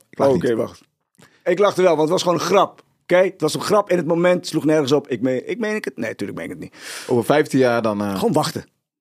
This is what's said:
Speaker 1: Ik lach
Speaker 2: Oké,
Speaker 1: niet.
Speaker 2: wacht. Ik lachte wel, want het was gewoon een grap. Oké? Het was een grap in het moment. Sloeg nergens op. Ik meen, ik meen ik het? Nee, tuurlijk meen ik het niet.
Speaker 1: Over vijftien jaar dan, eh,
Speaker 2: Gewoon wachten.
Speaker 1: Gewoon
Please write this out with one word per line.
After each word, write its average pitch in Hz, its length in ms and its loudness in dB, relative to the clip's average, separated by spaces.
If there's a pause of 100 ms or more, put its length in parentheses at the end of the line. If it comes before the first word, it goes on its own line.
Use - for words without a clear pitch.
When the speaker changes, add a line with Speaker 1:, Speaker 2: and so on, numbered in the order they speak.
(100)
Speaker 1:
Ik - 80 -12
lach 139 100 2
Speaker 2:
Oké, 127 200 2
Speaker 1:
niet. 117 80 0
Speaker 2:
wacht. 113 240 -8 (640)
Ik 175 140 0
lachte 190 240 2
wel, 185 80 6
want 156 100 2
het 156 100 2
was 180 120 0
gewoon 175 160 0
een - 60 -4
grap. 175 380 2 (200)
Oké? 175 140 0
Het 185 240 2
was 151 140 -2
een 139 60 -4
grap 202 300 0
in 180 60 2
het 165 100 -4
moment. 175 400 0
Sloeg 156 180 -4
nergens 151 280 2
op. 147 160 0
Ik 117 120 -4
meen, 127 280 -2
ik 190 100 -6
meen 214 160 -4
ik 214 100 -8
het? - 120 -10
Nee, 110 180 -8
tuurlijk 101 240 -10
meen 82 120 -10
ik - 20 -12
het 85 100 -14
niet. - 120 -18 (320)
Speaker 1:
Over 120 180 2
vijftien 147 340 2
jaar 120 240 2
dan, 107 200 -2
eh, 98 160 -4
Speaker 2:
Gewoon 226 140 0
wachten. 151 280 -2
Speaker 1:
Gewoon - 120 -18 (280)